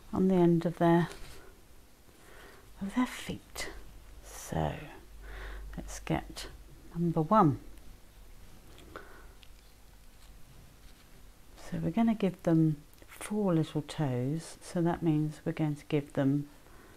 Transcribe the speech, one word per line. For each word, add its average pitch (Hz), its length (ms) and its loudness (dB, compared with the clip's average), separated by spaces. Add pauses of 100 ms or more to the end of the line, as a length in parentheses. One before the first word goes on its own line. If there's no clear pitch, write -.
(120)
on 185 160 4
the 190 80 6
end 170 280 6
of 170 140 -2
their, 170 300 6 (1700)
of 196 140 -6
their 247 120 2
feet. - 640 -10 (540)
So - 500 -4 (1000)
let's - 220 -10
get - 480 -6 (500)
number 170 260 2
one. 156 360 6 (4000)
So - 260 -8
we're 165 80 0
gonna 226 240 4
give 185 300 0
them 160 320 6 (320)
four 208 460 0
little 156 280 2
toes, 139 800 -2
so - 200 -4
that 170 200 2
means 151 420 0
we're 165 60 -2
going 156 240 0
to 147 120 -10
give 143 260 -2
them 143 360 2 (480)